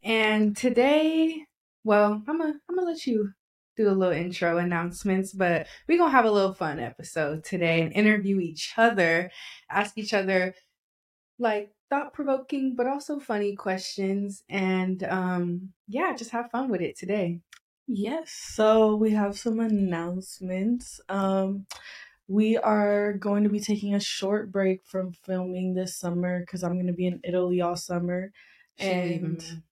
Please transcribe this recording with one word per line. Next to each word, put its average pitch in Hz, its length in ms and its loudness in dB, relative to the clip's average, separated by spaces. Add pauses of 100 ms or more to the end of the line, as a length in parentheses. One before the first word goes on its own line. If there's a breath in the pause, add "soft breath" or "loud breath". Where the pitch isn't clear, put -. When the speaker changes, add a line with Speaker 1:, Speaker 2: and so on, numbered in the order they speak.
Speaker 1:
And 214 560 2
today, 311 880 4 (380)
well, 208 440 4
I'ma, 311 260 -2 (160)
I'ma 359 120 -2
let 339 240 -4
you 214 260 0 (460)
do 214 120 4
a - 20 4
little 185 240 2
intro 170 420 0
announcements, 175 760 -2
but 175 340 0 (200 loud breath)
we 330 100 4
gonna 330 140 4
have 254 140 6
a 220 60 4
little 196 220 4
fun 156 260 -4
episode 156 640 -6
today 165 380 0
and 160 120 -2
interview 208 460 2
each 165 380 -6
other, 180 540 2 (380 loud breath)
ask 208 280 -2
each 214 160 -4
other, 190 420 2 (840 soft breath)
like, 214 320 0 (180)
thought-provoking 269 840 -2
but 247 120 0
also 285 320 -4
funny 208 360 -2
questions, 196 920 -4
and, 185 540 0
um, 180 680 -2 (140)
yeah, 277 280 -2
just 226 160 -12
have 233 200 -6
fun 262 180 -2
with 185 120 0
it - 160 -4
today. 180 440 -4 (460)
Speaker 2:
Yes, 247 440 -4
so 214 640 4
we 214 160 2
have 202 260 0
some 226 220 -2
announcements. 190 1500 -2
Um, 196 560 0 (640 loud breath)
we 214 300 4
are 208 560 2
going 202 300 0
to 208 60 4
be 208 100 0
taking 208 360 -2
a 202 40 2
short 202 520 -2
break 190 340 0
from 185 260 -6
filming 185 640 -4
this 185 240 -4
summer 180 480 -2
'cause 180 180 -8
I'm 180 160 -2
gonna 180 140 0
be 180 140 0
in 175 160 -2
Italy 180 380 0
all 175 140 0
summer. 180 560 -4 (460 soft breath)
Speaker 1:
She 196 100 -6
leaving 180 360 -2
Speaker 2:
And 160 180 -4
Speaker 1:
me. 165 300 -14